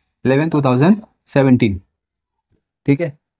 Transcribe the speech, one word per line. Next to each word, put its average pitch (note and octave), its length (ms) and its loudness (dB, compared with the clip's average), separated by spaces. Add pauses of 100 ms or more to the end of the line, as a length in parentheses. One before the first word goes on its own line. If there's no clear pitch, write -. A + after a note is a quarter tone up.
(240)
इलेवन C#3 240 0
टू D3+ 140 -2
थाउजेंड C#3+ 400 0 (280)
सेवनटीन, B2 500 0 (1040)
ठीक C#3+ 140 0
है। D#3 160 -8 (240)